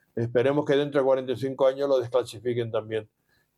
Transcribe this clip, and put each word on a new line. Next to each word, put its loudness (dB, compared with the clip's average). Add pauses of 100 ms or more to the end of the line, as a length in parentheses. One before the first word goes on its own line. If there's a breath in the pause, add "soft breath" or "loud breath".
(140)
Esperemos 0
que 2
dentro 2
de 2
cuarenta 2
y -2
cinco 0
años 0
lo 4
desclasifiquen -2
también. -4 (500)